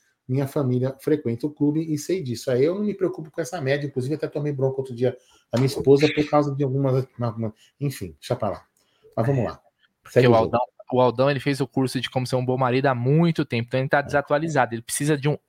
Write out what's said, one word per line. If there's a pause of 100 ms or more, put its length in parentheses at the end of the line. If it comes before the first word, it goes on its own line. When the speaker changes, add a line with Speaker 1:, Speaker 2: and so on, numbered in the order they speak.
(280)
Speaker 1:
Minha
família
frequenta
o
clube (120)
e
sei
disso."
Aí
eu
não
me
preocupo
com
essa
média.
Inclusive,
até
tomei
bronca
outro
dia (340)
da
minha
esposa
por
causa
de
algumas, (100)
uma,
uma, (280)
enfim,
deixa
pra
lá. (540)
Mas
vamos
lá. (420)
Speaker 2:
Porque
Speaker 1:
Segue
Speaker 2:
o
Speaker 1:
o
jogo.
Speaker 2:
Aldão, (320)
o
Aldão,
ele
fez
o
curso
de
como
ser
um
bom
marido
há
muito
tempo,
então
ele
tá
Speaker 1:
É.
Speaker 2:
desatualizado.
Ele
precisa
de
um (120)